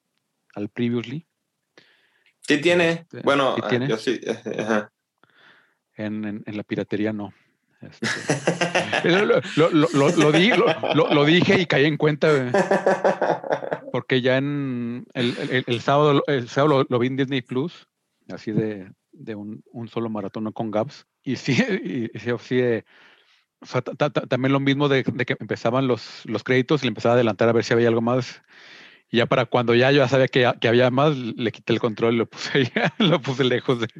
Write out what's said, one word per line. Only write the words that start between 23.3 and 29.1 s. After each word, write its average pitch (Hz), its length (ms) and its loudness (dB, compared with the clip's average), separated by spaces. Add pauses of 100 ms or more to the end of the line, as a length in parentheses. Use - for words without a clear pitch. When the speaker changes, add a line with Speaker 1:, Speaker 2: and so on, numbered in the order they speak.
Speaker 1:
o - 40 -20
sea, - 160 -4
ta-, - 140 -10
ta-, 147 140 -2
ta-, - 180 -6
también 131 240 0
lo 139 80 2
mismo 139 300 2
de, 131 140 2
de 120 220 -4
que 131 140 -4
empezaban 117 480 -2
los, - 380 -4
los 107 180 -6
créditos 131 380 0
y 131 40 -4
le 120 40 0
empezaba 113 240 0
a - 20 4
adelantar 117 320 2
a 117 60 4
ver 113 100 2
si - 100 -4
había 117 140 4
algo 113 140 2
más. 123 400 -4 (680)
Y - 100 0